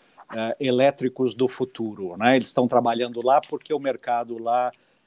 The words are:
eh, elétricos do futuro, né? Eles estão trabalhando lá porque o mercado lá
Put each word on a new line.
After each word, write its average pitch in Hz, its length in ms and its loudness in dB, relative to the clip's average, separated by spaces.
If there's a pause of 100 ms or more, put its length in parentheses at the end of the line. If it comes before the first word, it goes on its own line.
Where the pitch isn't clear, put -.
(340)
eh, 113 260 -4
elétricos 131 720 2
do 123 140 0
futuro, 104 720 -6
né? 120 180 4
Eles 120 140 0
estão 127 180 0
trabalhando 120 580 0
lá 135 160 6
porque - 320 -8
o 143 60 -2
mercado 120 640 -4
lá 120 300 0 (360)